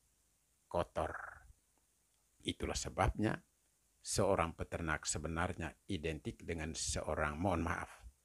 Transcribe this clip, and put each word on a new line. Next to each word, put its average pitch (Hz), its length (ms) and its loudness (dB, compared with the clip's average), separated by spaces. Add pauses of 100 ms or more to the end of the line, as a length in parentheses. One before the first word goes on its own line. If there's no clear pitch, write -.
(680)
kotor. 85 460 0 (1300)
Itulah - 320 -2
sebabnya - 600 2 (680)
seorang 90 480 4
peternak 80 560 -2
sebenarnya 80 640 -2 (160)
identik 78 560 -4
dengan 80 320 -4
seorang, 76 640 0
mohon 87 240 4
maaf, 87 400 -4 (220)